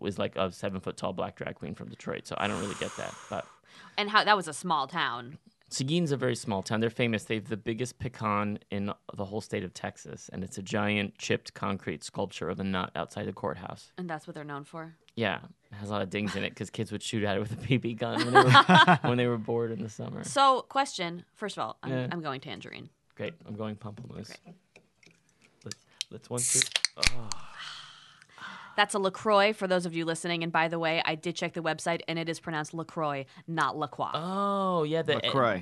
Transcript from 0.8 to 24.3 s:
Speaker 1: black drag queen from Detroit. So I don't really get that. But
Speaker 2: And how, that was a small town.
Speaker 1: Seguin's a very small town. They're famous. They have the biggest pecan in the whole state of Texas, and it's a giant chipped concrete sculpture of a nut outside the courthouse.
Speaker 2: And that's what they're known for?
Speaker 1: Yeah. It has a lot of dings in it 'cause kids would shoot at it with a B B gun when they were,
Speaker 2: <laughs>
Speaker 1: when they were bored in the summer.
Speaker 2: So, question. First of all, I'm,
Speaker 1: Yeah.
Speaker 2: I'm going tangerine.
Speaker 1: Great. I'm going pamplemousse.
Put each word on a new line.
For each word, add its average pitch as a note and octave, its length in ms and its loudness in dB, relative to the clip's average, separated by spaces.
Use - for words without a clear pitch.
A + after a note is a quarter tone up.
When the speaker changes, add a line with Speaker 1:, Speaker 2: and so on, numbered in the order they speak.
Speaker 1:
black F#2 240 -6
drag - 180 -8
queen - 200 -10
from - 120 -12
Detroit. - 400 -10
So - 100 -8
I G2+ 100 -2
don't G#2 120 -2
really G#2 160 -4
get - 220 -6
that. F#2 160 -8
But F#2 160 -6
Speaker 2:
And G#3 120 -2
how, G#3 160 6
that G#3 100 8
was F3 140 -2
a D3+ 40 -8
small D3+ 340 0
town. C3+ 500 -4
Speaker 1:
Seguin's D3+ 420 2
a C#3 60 2
very B2 180 2
small G2+ 260 -2
town. A2 200 0
They're A2+ 80 2
famous. A2+ 340 0
They A#2 120 -2
have G#2+ 120 -6
the A2 100 -4
biggest A#2 420 -4
pecan G#2 600 -2
in G2+ 220 -4
the G2+ 100 -4
whole G2+ 160 -6
state G#2 220 -4
of F2+ 100 -8
Texas, - 600 -10
and F#2 100 -6
it's - 140 -10
a G2+ 40 -8
giant G#2 560 0
chipped - 360 -6
concrete G2 500 -4
sculpture - 460 -6
of F2+ 100 -4
a F#2+ 60 -4
nut F#2+ 300 -2
outside G2+ 320 -4
the G2+ 60 -6
courthouse. - 640 -8
Speaker 2:
And F3+ 120 -6
that's D#3 180 -8
what E3 80 -14
they're D3+ 80 -10
known C#3+ 220 -10
for? E3 320 -14
Speaker 1:
Yeah. G#2 260 0
It - 40 -16
has G2+ 140 -8
a - 20 -4
lot G#2 100 0
of G2 80 -2
dings G2+ 260 -2
in G2 80 -2
it - 120 -4
'cause G2+ 160 -8
kids A2 200 -6
would G#2 120 -8
shoot G#2+ 200 -2
at G2+ 140 2
it - 20 0
with G#2 140 -4
a - 140 -8
B C3 100 4
B A#2 160 -2
gun A#2 320 0
when A#2+ 80 0
they F#4+ 100 10
were, - 80 10
Speaker 2:
<laughs> F#3 580 10
Speaker 1:
when B2 80 4
they B2 100 4
were A#2+ 100 2
bored A#2 340 0
in A2+ 120 -6
the A2+ 60 -6
summer. - 340 -8
Speaker 2:
So, C4+ 460 6
question. F3+ 540 -2
First G3+ 220 -6
of D3+ 60 -2
all, A2 200 -6
I'm, C3 80 -4
Speaker 1:
Yeah. B2+ 200 0
Speaker 2:
I'm F3 100 -4
going C3+ 200 -6
tangerine. - 480 -12
Speaker 1:
Great. G#2+ 200 -6
I'm A2 80 -10
going G#2+ 200 -4
pamplemousse. G#2+ 680 -12